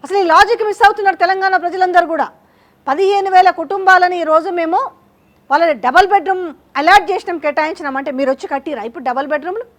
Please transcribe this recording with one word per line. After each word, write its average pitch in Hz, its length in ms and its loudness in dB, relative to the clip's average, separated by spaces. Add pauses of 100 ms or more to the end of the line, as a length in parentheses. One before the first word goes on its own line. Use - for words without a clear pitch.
అసలు 370 140 -4
ఈ 381 140 0
లాజిక్ 415 360 4
మిస్ 427 200 -2
అవుతున్నారు 415 360 -2
తెలంగాణ 381 320 0
ప్రజలందరూ 349 580 0
కూడా. 269 140 -2 (580)
పదిహేను 392 440 0
వేల 370 200 6
కుటుంబాలని 359 760 2
ఈరోజు 311 260 0 (100)
మేము 339 200 0 (720)
వాళ్ళని 311 240 2 (120)
డబల్ 330 260 4
బెడ్‌రూమ్ 370 320 0 (360)
అలాట్ 349 300 4
చేసినాం, 370 280 -6
కేటాయించినాం 302 580 -4
అంటే 277 220 -6
మీరు 269 160 0
వచ్చి 269 180 -12
కట్టిరా 277 360 -6
ఇప్పుడు 254 200 -14
డబల్ 269 240 -4
బెడ్‌రూమ్లు? 359 320 -6 (140)